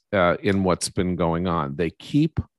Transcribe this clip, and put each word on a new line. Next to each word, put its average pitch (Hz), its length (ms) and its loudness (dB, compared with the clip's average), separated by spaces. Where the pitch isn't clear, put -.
uh, 87 280 4
in 98 220 2
what's 87 260 0
been 90 260 -2
going 85 300 0
on. 78 300 -2
They 80 140 -2
keep - 500 -2